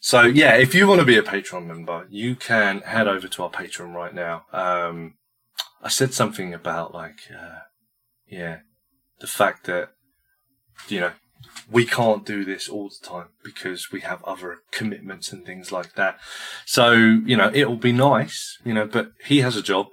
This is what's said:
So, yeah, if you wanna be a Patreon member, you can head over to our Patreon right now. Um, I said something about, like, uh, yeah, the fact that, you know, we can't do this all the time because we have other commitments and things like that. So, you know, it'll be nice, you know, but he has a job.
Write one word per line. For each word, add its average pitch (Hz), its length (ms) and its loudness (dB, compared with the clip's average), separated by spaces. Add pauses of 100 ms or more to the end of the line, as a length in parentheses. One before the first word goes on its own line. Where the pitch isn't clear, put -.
So, 123 220 6
yeah, 127 340 8
if 131 180 6
you 190 100 6
wanna 185 200 8
be 120 120 8
a 104 60 6
Patreon 92 420 -8
member, 85 440 -10
you 113 260 -6
can 104 460 0
head 110 260 0
over 95 220 -2
to - 140 -8
our 87 60 -6
Patreon 87 440 -12
right 87 200 -10
now. 85 380 -8
Um, 87 640 -4 (680)
I - 60 -12
said 135 260 0
something 95 400 -4
about, 85 400 -8
like, 82 260 -16 (140)
uh, - 260 -20 (680)
yeah, 85 300 -12 (640)
the - 60 -14
fact - 400 0
that, 90 240 -6 (960)
you 101 100 -4
know, 87 120 -2 (600)
we 120 140 4
can't 110 400 0
do 104 180 -6
this 95 240 -8
all 101 220 -10
the - 180 -20
time 87 220 -14 (120)
because - 480 -12
we 98 120 -10
have 90 240 -10
other 92 320 -12 (140)
commitments 98 600 -8
and 95 140 -18
things 92 260 -14
like 90 240 -8
that. 95 220 -2 (480)
So, 120 300 2
you 113 420 4
know, 101 160 4
it'll 127 240 0
be 120 160 0
nice, 131 720 0
you 117 80 -4
know, 107 140 -2
but 110 260 -4 (120)
he 143 140 4
has 123 160 0
a 101 80 -6
job. 98 300 -2